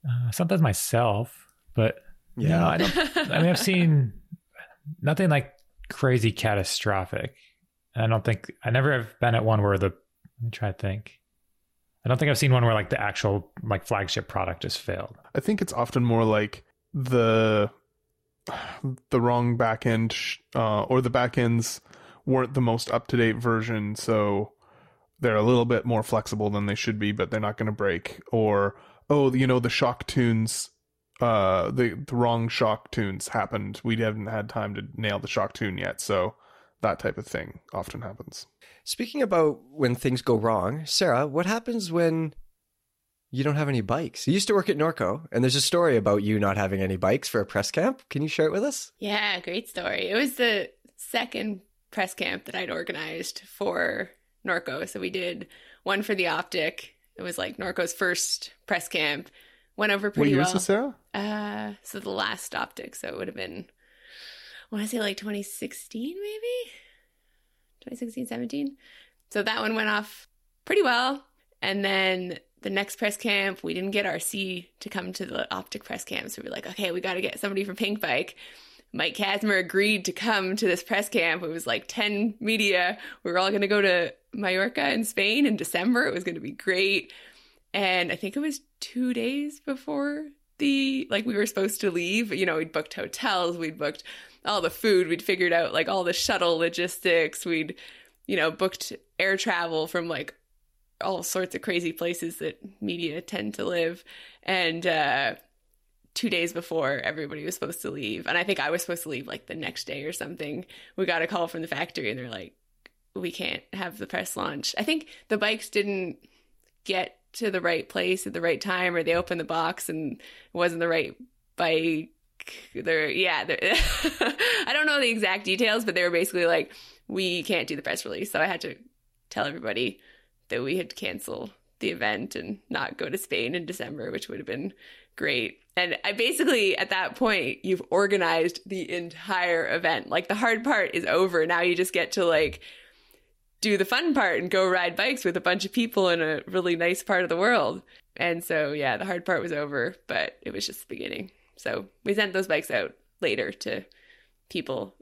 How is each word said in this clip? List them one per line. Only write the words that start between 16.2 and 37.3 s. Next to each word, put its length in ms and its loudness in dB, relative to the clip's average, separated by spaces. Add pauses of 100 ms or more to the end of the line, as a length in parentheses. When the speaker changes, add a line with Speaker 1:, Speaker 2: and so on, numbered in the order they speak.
Speaker 4:
like 400 2 (280)
the, 800 4 (1400)
the 100 4
wrong 380 4
back 260 0
end 280 2
sh-, 260 -6 (160)
uh, 300 2
or 180 4
the 80 0
back 260 2
ends 460 2 (420)
weren't 300 2
the 80 2
most 280 2
up-to-date 460 2
version, 580 0
so 580 2 (680)
they're 160 4
a 60 6
little 220 6
bit 200 2
more 180 2
flexible 480 0
than 160 0
they 80 0
should 240 -2
be, 140 0
but 180 -2
they're 100 -2
not 180 -2
gonna 140 -2
break. 480 -2 (120)
Or, 440 4 (340)
oh, 240 6
you 120 4
know, 120 6
the 100 0
shock 380 0
tunes, 640 2 (500)
uh, 500 4
the, 360 0
the 100 -6
wrong 320 4
shock 420 0
tunes 380 -4
happened. 560 -4
We 120 2
haven't 320 -2
had 200 -4
time 280 -4
to 60 -8 (140)
nail 220 -2
the 100 -8
shock 240 0
tune 240 -4
yet, 240 -6
so 360 0 (440)
that 180 0
type 200 -4
of 80 -10
thing 340 -8 (140)